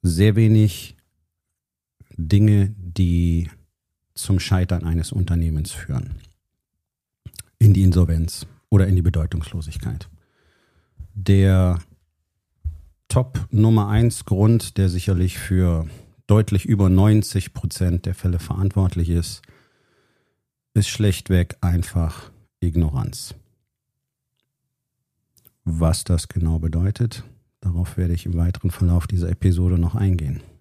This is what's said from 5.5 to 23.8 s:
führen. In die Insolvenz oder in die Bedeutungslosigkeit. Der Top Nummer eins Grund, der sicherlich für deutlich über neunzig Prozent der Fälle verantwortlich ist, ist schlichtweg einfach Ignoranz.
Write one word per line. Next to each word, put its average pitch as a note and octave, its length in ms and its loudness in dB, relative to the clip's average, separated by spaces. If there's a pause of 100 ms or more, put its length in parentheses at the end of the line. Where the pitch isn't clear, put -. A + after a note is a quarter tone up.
führen. - 400 -8 (1500)
In G#2 140 6
die F#2+ 100 2
Insolvenz E2+ 640 0 (220)
oder G2 180 4
in F#2 80 2
die F2+ 60 2
Bedeutungslosigkeit. D#2+ 1040 -6 (1040)
Der F#2+ 680 4 (1300)
Top - 420 -2
Nummer A2 380 2
eins A2 340 0
Grund, G#2+ 540 0
der G2 100 2
sicherlich F2+ 520 -2
für F2 480 0 (380)
deutlich G#2 400 2
über G2 240 2
neunzig G2+ 640 2
Prozent E2+ 520 -4
der F#2+ 100 -6
Fälle F2 240 -2
verantwortlich F#2 680 -2
ist, E2+ 320 -4 (1300)
ist G#2 140 2
schlichtweg F#2 720 -2
einfach E2+ 720 -4 (300)
Ignoranz. D#2+ 760 -4 (2250)